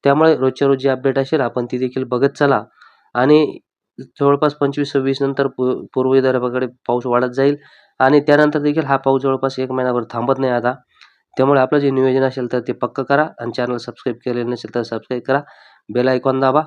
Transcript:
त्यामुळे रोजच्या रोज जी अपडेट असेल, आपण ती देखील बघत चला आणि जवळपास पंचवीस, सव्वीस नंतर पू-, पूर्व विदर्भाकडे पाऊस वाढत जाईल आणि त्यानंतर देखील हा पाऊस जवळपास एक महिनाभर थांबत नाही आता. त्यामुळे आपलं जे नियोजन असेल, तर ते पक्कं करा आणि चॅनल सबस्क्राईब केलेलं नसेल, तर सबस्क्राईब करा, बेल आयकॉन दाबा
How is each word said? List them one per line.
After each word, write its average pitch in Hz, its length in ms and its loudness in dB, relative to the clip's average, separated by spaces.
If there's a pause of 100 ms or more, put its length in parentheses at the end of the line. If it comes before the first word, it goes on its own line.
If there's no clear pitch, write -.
त्यामुळे 151 320 4
रोजच्या 131 320 0
रोज 135 100 4
जी 135 100 0
अपडेट 131 300 0
असेल, 139 220 -2
आपण 123 260 -2
ती 123 120 -6
देखील 127 260 -4
बघत 123 340 0
चला 135 260 2 (500)
आणि 143 440 2 (640)
जवळपास 143 340 2
पंचवीस, 143 380 -2
सव्वीस 135 300 0
नंतर 139 240 -2
पू-, 127 480 -4
पूर्व 131 160 0
विदर्भाकडे 127 560 0
पाऊस 120 400 -4
वाढत 123 280 0
जाईल 139 220 2 (420)
आणि 139 220 6
त्यानंतर 147 380 2
देखील 147 260 -2
हा 139 120 0
पाऊस 135 260 0
जवळपास 135 360 -2
एक 131 120 -4
महिनाभर 127 400 -2
थांबत 120 280 -2
नाही 131 140 0
आता. 120 200 -2 (640)
त्यामुळे 135 240 4
आपलं 135 180 2
जे 143 120 2
नियोजन 131 320 2
असेल, 127 300 -2
तर 123 80 -2
ते 120 120 -6
पक्कं - 300 -6
करा 143 260 0 (120)
आणि 120 160 -6
चॅनल 123 200 -4
सबस्क्राईब 117 400 -8
केलेलं 120 340 -4
नसेल, 117 240 -10
तर 120 80 -2
सबस्क्राईब 117 400 -8
करा, 139 180 0 (520)
बेल 123 160 2
आयकॉन 131 320 0
दाबा 135 260 2